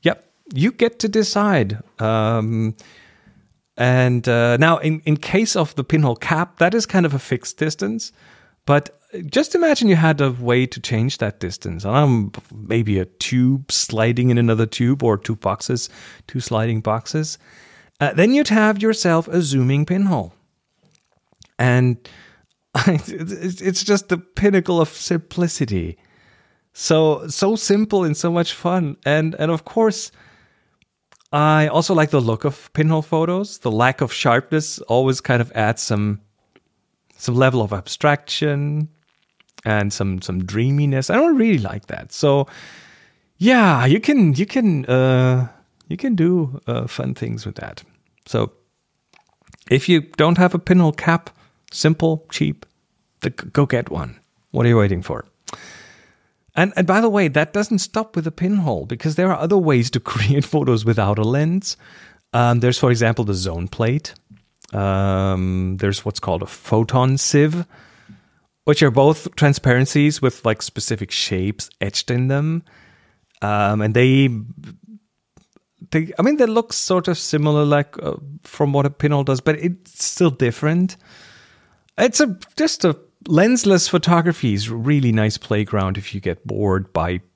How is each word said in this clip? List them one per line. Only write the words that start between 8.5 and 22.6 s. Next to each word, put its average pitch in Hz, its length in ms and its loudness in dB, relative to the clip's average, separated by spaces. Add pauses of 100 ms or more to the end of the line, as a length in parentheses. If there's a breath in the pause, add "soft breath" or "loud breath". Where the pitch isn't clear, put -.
But 143 300 0 (300)
just 247 280 -2
imagine 320 340 2
you 185 80 6
had 160 240 2
a 139 100 2
way 123 360 0
to - 140 -10
change 120 380 -2
that 104 220 -6
distance. 90 440 -10
Um, 117 480 2 (220)
maybe 107 440 -2
a 92 60 0
tube 127 680 -2
sliding 117 580 0
in 120 80 2
another 113 280 2
tube, 123 360 -2
or 110 160 2
two 110 180 -6
boxes, 104 540 -6 (380 loud breath)
two 131 120 -8
sliding 113 400 -2
boxes. 120 560 -6 (640 soft breath)
Uh, 143 140 -2
then 190 180 4
you'd 285 160 2
have 214 320 2
yourself 190 480 0
a 170 140 0
zooming 135 420 2
pinhole. 180 480 -2 (1300)
And 123 400 2 (760 loud breath)